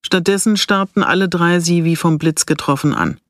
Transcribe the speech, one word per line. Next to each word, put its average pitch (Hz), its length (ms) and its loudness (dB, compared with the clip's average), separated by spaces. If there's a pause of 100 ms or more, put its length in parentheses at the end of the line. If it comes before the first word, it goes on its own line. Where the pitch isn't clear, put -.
Stattdessen 196 540 0
starrten 196 460 0
alle 190 260 0
drei 175 300 2
sie 170 240 2
wie 165 140 0
vom 156 220 0
Blitz 160 280 -2
getroffen 139 480 -2
an. - 240 -4 (120)